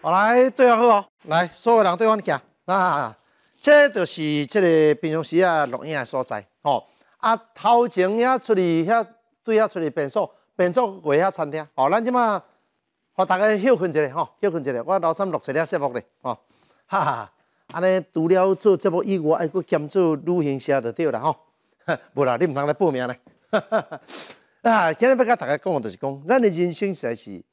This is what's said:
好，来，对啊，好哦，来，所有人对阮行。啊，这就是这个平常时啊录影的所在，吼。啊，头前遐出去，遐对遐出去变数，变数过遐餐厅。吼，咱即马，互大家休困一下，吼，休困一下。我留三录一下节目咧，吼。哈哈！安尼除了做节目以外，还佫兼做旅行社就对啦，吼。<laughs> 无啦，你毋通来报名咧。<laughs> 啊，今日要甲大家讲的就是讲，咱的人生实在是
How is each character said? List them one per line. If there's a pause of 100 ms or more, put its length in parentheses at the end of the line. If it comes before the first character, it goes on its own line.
好，
来，
对
啊，
好
哦， (200)
来，
所
有
人
对
阮
行。 (240)
啊， (460)
这
就
是
这
个
平
常
时
啊
录
影
的
所
在， (200)
吼。 (300)
啊， (160)
头
前
遐
出
去，
遐 (380)
对
遐
出
去
变
数， (280)
变
数
过
遐
餐
厅。 (120)
吼，
咱
即
马， (720)
互
大
家
休
困
一
下，
吼， (140)
休
困
一
下。
我
留
三
录
一
下
节
目
咧， (200)
吼。 (520)
哈
哈！ (380)
安
尼
除
了
做
节
目
以
外，
还
佫
兼
做
旅
行
社
就
对
啦，
吼。 (500)
<laughs>
无
啦，
你
毋
通
来
报
名
咧。 (320)
<laughs>
啊，
今
日
要
甲
大
家
讲
的
就
是
讲，
咱
的
人
生
实
在
是